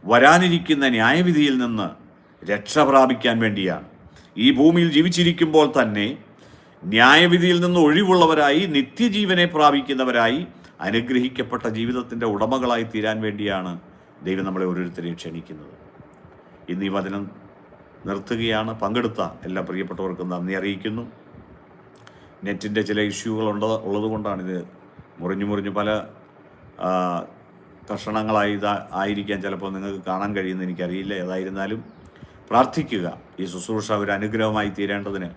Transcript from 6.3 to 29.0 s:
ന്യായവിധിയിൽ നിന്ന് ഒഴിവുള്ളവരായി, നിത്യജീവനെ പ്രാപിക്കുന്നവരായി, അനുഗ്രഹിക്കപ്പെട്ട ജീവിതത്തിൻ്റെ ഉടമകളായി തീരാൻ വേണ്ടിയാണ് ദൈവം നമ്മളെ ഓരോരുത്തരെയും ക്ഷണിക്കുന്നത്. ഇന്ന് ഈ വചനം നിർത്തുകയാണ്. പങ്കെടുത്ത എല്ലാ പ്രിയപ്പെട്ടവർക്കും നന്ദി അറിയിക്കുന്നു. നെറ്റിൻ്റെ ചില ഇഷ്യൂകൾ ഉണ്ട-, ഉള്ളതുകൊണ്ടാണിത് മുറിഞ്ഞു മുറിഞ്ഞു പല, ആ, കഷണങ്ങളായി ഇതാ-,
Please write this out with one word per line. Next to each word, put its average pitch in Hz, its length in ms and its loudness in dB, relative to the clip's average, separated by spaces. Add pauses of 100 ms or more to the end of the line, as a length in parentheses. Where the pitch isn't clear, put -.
ന്യായവിധിയിൽ 170 720 6
നിന്ന് 175 240 2
ഒഴിവുള്ളവരായി, 160 760 4 (120)
നിത്യജീവനെ 185 760 0
പ്രാപിക്കുന്നവരായി, 131 880 2 (460)
അനുഗ്രഹിക്കപ്പെട്ട 123 800 -2 (120)
ജീവിതത്തിൻ്റെ 117 560 -4
ഉടമകളായി 117 600 0
തീരാൻ 110 320 -2
വേണ്ടിയാണ് 101 460 -4 (560)
ദൈവം 95 200 -2
നമ്മളെ 92 240 -4
ഓരോരുത്തരെയും 85 480 -6
ക്ഷണിക്കുന്നത്. 80 540 -14 (1000)
ഇന്ന് 98 140 -4
ഈ 92 80 -2
വചനം 98 280 -4 (840)
നിർത്തുകയാണ്. 110 640 -4 (100)
പങ്കെടുത്ത 107 400 -2 (260)
എല്ലാ 92 220 -4
പ്രിയപ്പെട്ടവർക്കും 92 640 -6
നന്ദി 90 260 -6
അറിയിക്കുന്നു. 101 440 -6 (1400)
നെറ്റിൻ്റെ 104 420 -4
ചില 104 100 -2 (120)
ഇഷ്യൂകൾ 110 420 -4
ഉണ്ട-, 107 340 -2
ഉള്ളതുകൊണ്ടാണിത് 101 680 -4 (640)
മുറിഞ്ഞു 95 300 -4
മുറിഞ്ഞു 101 280 -4
പല, 104 100 -2 (1000)
ആ, - 20 0 (1000)
കഷണങ്ങളായി 107 680 -2
ഇതാ-, 101 220 -2 (200)